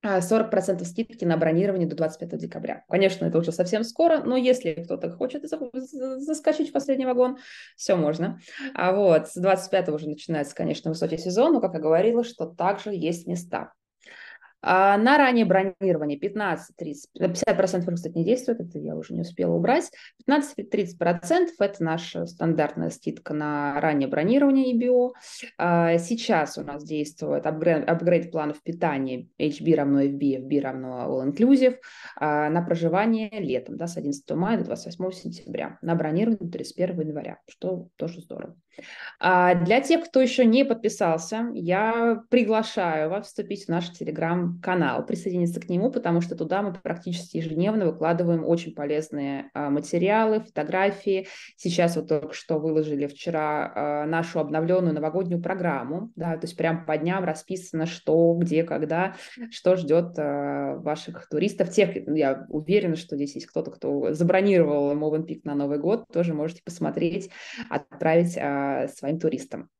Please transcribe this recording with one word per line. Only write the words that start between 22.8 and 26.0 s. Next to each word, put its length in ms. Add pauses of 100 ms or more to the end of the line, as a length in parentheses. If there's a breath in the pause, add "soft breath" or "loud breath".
скидка 460
на 440
раннее 280
бронирование 640
и 60
би 120
о. 240 (460 loud breath)
А, 400
сейчас 580